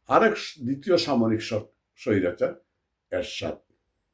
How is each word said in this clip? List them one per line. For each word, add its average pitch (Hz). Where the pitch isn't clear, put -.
আরেক 180
স-, -
দ্বিতীয় 143
সামরিক 113
স-, -
স্বৈরাচার 98
এরশাদ। -